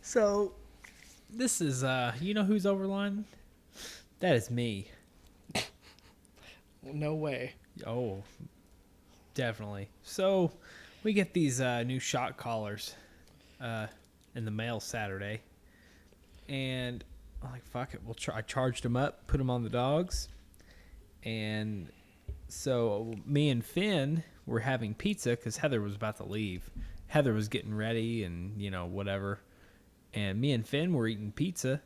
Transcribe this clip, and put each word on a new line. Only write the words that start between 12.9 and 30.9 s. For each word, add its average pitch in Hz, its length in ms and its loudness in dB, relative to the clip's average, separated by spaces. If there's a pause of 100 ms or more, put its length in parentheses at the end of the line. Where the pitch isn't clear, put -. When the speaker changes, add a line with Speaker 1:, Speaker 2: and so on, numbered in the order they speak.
Speaker 1:
uh, 113 260 -4 (480)
in 120 100 -4
the 107 60 -2
mail 110 280 -2
Saturday. 101 600 -4 (1080)
And 127 560 -4 (400)
I'm 131 80 -8
like, 123 140 -12
"Fuck - 280 -6
it." - 100 -12
We'll 110 120 -8
try. - 220 -4
I 110 40 -4
charged 127 440 0
'em 120 100 2
up, 139 320 0
put - 120 4
'em 131 100 2
on 123 140 2
the 110 60 -2
dogs. 139 600 2 (960)
And 107 680 -2 (560)
so 113 680 0 (120)
me 143 240 4
and 120 140 2
Finn 165 600 2 (220)
were 113 160 0
having 120 340 0
pizza 185 400 0
'cause - 220 -6
Heather 135 240 2
was 101 140 -4
about 107 220 -4
to 101 60 -10
leave. 98 460 -4 (380)
Heather 139 260 4
was 107 160 2
getting - 260 -4
ready 113 480 0
and, 90 380 -6
you 101 100 -2
know, 90 140 -4
whatever. 98 540 -2 (760)
And 101 280 0
me 139 120 4
and 113 140 0
Finn 170 260 2